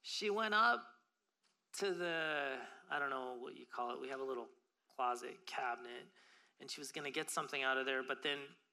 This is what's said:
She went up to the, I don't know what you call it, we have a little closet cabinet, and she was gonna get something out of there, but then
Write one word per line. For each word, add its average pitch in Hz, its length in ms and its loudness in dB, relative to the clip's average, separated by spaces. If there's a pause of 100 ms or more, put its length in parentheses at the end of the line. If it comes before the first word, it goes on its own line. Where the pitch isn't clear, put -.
She - 280 0
went 214 240 4
up 233 300 8 (920)
to 196 140 2
the, 156 640 0 (340)
I 147 80 2
don't 139 120 2
know 127 280 -2
what - 200 -8
you 123 120 -14
call 120 220 -2
it, 135 80 -4
we 131 80 -6
have 135 120 -4
a 135 40 -2
little 123 240 -4 (480)
closet 123 400 0 (100)
cabinet, 123 600 -4 (540)
and 135 100 -10
she - 100 -6
was 135 120 -8
gonna 143 180 -4
get 156 200 -2
something 147 320 -2
out 131 140 4
of 131 100 2
there, 131 160 2
but 131 200 -4
then 143 160 0 (340)